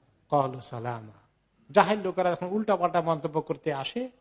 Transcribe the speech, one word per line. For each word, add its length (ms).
ক্বালু 320
সালামা।" 520
জাহেল 300
লোকেরা 300
যখন 160
উল্টাপাল্টা 540
মন্তব্য 400
করতে 320
আসে, 380